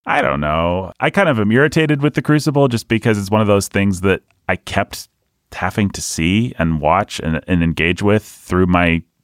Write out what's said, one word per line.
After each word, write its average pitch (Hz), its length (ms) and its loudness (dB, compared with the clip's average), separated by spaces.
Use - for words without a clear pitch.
I - 160 0
don't 69 200 0
know. 85 580 -2
I 147 100 0
kind 190 200 0
of 120 100 0
am 104 140 0
irritated 147 480 2
with 147 140 0
The 131 60 -2
Crucible 143 460 2
just 117 220 -4
because 110 280 2
it's 98 140 -4
one 107 80 4
of 107 80 2
those 101 220 2
things 98 320 0
that 95 220 0
I 92 80 -2
kept - 500 -6
having 95 380 -2
to - 100 -10
see 98 560 -2
and 82 240 -2
watch 85 380 0
and, 80 280 -4
and 87 160 2
engage 82 380 0
with 104 240 2
through - 400 -2
my 87 380 2